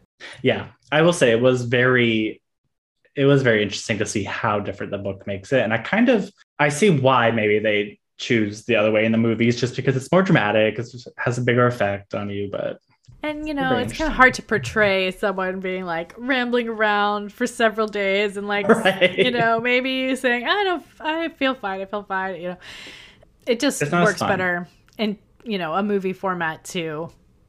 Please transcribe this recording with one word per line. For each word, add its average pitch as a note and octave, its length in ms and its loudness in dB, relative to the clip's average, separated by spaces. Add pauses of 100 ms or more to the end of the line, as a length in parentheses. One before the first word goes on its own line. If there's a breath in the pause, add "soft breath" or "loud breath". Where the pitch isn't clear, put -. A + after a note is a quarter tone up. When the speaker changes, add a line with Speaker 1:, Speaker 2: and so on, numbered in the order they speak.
Speaker 1:
<laughs> - 40 -20 (300 loud breath)
Speaker 2:
Yeah, A2 280 -2 (220)
I D3+ 120 4
will F3 100 6
say C#3 180 4
it A2+ 100 4
was B2+ 240 4
very, A#2+ 760 2 (760)
it C#3 100 2
was C#3 180 6
very A2 180 4
interesting G2+ 380 -4
to G#2 80 0
see G2+ 160 -4
how G#2 360 -2
different G2+ 320 -8
the G2+ 60 -6
book G2 300 -10
makes G2 260 -6
it. C3 80 4
And G#2+ 120 -2
I A2+ 40 0
kind A3 320 2
of, A3 220 0 (260 soft breath)
I D3 120 4
see G3+ 200 2
why B2+ 420 4
maybe G#2+ 280 0
they G#2 400 -2 (180)
choose G#2+ 480 -2
the A#2 120 2
other G#2+ 140 2
way A2 140 2
in A2+ 60 0
the A2+ 80 2
movies, A#2 400 2
just B2 160 -2
because C3 200 0
it's B2+ 160 -6
more F#3 120 4
dramatic, A2 560 2
it's, A#2+ 260 -12
it - 120 -18
has A#2+ 200 -2
a B2+ 40 -2
bigger B2 260 4
effect G2+ 480 -2
on G2+ 140 -6
you, G2+ 220 -6
but - 280 -8 (420)
Speaker 1:
And, D4+ 240 -8
you D#4 80 -6
Speaker 2:
it's C#4 80 -2
Speaker 1:
know, C4 80 0
Speaker 2:
very B3 140 0
Speaker 1:
it's A#3 100 -4
kinda D#4+ 120 -4
Speaker 2:
interesting. D4 100 -2
Speaker 1:
hard B3+ 200 6
to F#3 60 -10
portray F#3+ 680 0
someone F#3+ 480 -4
being, F#3 260 -6
like, E3+ 320 -6
rambling A#3+ 520 -2
around G#3 640 0
for B3 120 -2
several A3 420 0
days G3+ 500 0
and, G3+ 100 -8
like, G3+ 200 0
Speaker 2:
<laughs> - 20 4
Right. F#3 500 4
Speaker 1:
you B3 120 2
know, A3+ 280 2
maybe C4 560 0
saying, B3 320 -2
"I G4 160 0
don't, F4+ 200 -2 (180)
I D#4+ 280 -4
feel C4+ 260 -2
fine, F#3+ 260 -8
I G3 40 -8
feel G#3 180 -8
fine," F#3+ 380 -6
you F3 80 -8
know. F3+ 80 -10 (880 loud breath)
It A#3 140 0
just C#4+ 220 0
Speaker 2:
It's C#3+ 100 -2
not F3 120 4
as G#3+ 40 4
Speaker 1:
works G3+ 120 0
Speaker 2:
fun. G#3 100 0
Speaker 1:
better F3+ 380 -2 (300 soft breath)
in, G#3 220 -4 (240)
you G#3+ 140 -6
know, D#3+ 180 -4
a G3 80 0
movie G3 300 -2
format E3+ 500 -4 (120)
to D#3+ 340 -6 (400)